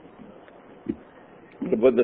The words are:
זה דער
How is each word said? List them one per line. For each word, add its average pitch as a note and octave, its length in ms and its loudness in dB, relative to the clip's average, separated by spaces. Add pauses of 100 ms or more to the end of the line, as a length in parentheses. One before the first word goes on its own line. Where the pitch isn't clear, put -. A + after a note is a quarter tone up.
(1600)
זה F3+ 140 -2
דער A#2+ 280 2